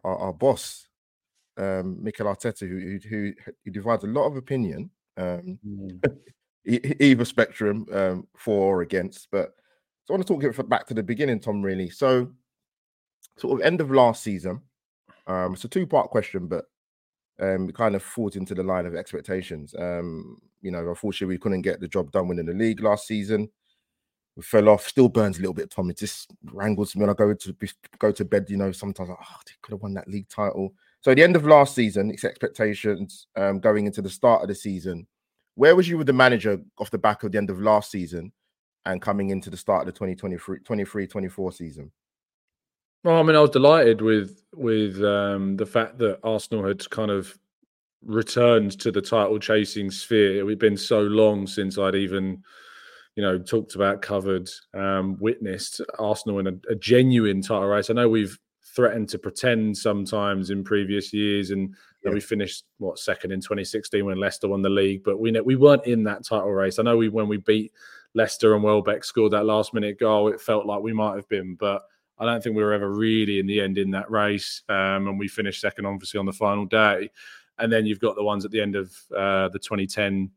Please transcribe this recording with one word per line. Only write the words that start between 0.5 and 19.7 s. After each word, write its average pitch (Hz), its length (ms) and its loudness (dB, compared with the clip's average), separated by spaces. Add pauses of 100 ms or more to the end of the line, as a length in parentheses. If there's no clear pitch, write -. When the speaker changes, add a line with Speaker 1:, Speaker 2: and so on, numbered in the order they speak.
Speaker 1:
um, 92 480 -6
Mikel 107 240 -6
Arteta, 101 400 -6
who, 92 100 -8
who, 95 320 -10
who, 104 240 -6 (300)
who 98 80 -14
divides 101 320 -2
a 110 40 -6
lot 139 200 0
of 147 80 -4
opinion, 127 540 -4 (260)
um, 90 500 -8
Speaker 2:
Mm. 98 380 -14
Speaker 1:
<laughs> - 600 -8
e-, 120 180 0
e-, 139 160 -2
either 131 240 6
spectrum, 107 720 0
um, 92 420 -2
for 98 440 2
or - 20 -2
against. 92 500 -6
But - 240 -2 (480)
so - 100 -6
I 196 40 0
wanna 185 80 -2
talk 147 180 0
it 120 260 -2
back - 180 -2
to 127 60 -8
the 110 100 -2
beginning, 120 360 -2
Tom, 101 220 -6
really. 95 280 -4
So 127 440 2 (1040)
sort - 220 -2
of 90 60 0
end 165 160 2
of 139 100 -4
last 123 320 4
season, 92 380 -6 (640)
um, 92 280 -4
it's - 100 -14
a 117 40 -12
two-part 139 420 0
question, 98 380 -4
but, 82 180 -6 (760)
um, 95 300 -2
it 78 60 -14
kind 110 200 2
of 95 80 -4
falls 104 320 -6
into 95 180 -8
the 92 80 -6
line 92 240 -2
of 85 100 -10
expectations. 80 840 -10